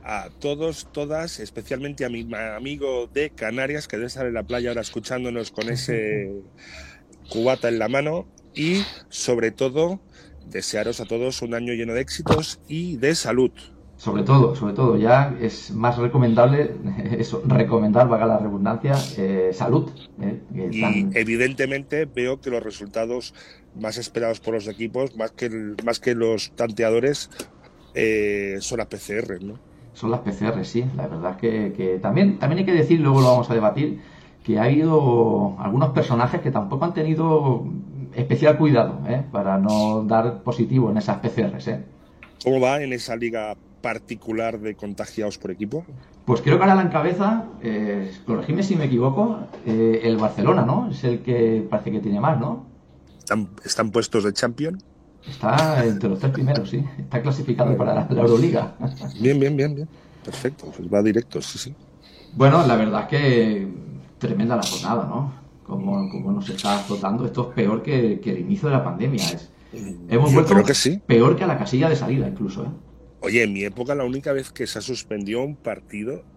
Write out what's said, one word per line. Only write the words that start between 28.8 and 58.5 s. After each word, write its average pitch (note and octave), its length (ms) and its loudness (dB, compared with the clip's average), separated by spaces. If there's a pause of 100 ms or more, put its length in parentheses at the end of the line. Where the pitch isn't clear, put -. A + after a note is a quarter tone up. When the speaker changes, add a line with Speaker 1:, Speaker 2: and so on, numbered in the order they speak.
Speaker 1:
P G#2 100 -12
C G#2 220 -6
R, F#2+ 200 -6
¿no? G#2 200 -12 (340)
Speaker 2:
Son A2 160 -6
las B2 120 0
P G2+ 100 -4
C G#2+ 160 -4
R, A2 160 -2
sí. A#2+ 200 -2 (120)
La G#2 100 -6
verdad F2+ 280 -6
es - 40 -12
que, G#2+ 360 -2
que F#2 260 -2
también, E3+ 400 2
también D#3+ 200 0
hay F#3+ 60 2
que F#3 80 2
decir, D#3+ 280 4
luego C#3 200 6
lo B2+ 60 6
vamos B2 240 4
a - 20 2
debatir, A2+ 480 0 (420)
que A2 140 0
ha G#2+ 60 2
habido A#2+ 960 4
algunos C3 300 2
personajes C3+ 520 0
que C#3 80 -2
tampoco C3 360 -2
han E3+ 100 -2
tenido D#3 680 2 (500)
especial D3 420 4
cuidado, A#2+ 400 4 (100)
¿eh? C3 240 -2
Para G2 280 0
no G#2+ 460 2
dar A2+ 360 0
positivo B2+ 480 2
en G#2+ 80 2
esas G2+ 200 -2
P A#2 120 -4
C G#2+ 180 0
Rs, - 200 -6
¿eh? A2 180 -6 (580)
Speaker 1:
¿Cómo C3 160 2
va C3 220 2
en C3+ 120 -6
esa A#2+ 220 -6
liga A2+ 400 -4 (260)
particular A2+ 760 -4
de G#2+ 160 -6
contagiados G#2 640 -8
por G2+ 100 -8
equipo? G#2+ 340 -6 (420)
Speaker 2:
Pues A#2+ 160 4
creo C#3 160 4
que F#3 60 4
ahora F#3+ 120 8
la F#3 80 4
encabeza, F3+ 640 0 (180)
eh, G#2 480 -2 (160)
corregidme D3+ 340 -2
si F#3+ 140 0
me D3+ 100 2
equivoco, C3+ 540 2 (260)
eh, A2+ 380 4
el A2+ 140 4
Barcelona, G#2+ 440 2
¿no? G#3 300 2
Es - 120 -8
el A#2+ 200 0
que A2+ 440 2
parece G#2+ 240 -4
que G#2+ 80 -2
tiene G2+ 200 -2
más, D3+ 200 2
¿no? A#2 280 -6 (500)
Speaker 1:
¿Están, G#2 320 -2 (160)
están A2 240 0
puestos A2 340 2
de G#2 100 2
champion? C#3 440 -2 (500)
Speaker 2:
Está C3+ 580 2
entre G#2 240 0
los F#2+ 100 -2
tres C3+ 120 0
primeros, A#2+ 380 0
sí. C3+ 140 -2 (140)
Está - 240 -4
clasificado C3 540 0
Speaker 1:
Vale. - 20 -4
Speaker 2:
para A#2 360 0
la A#2 80 2
Euroliga. A#2 540 4 (440)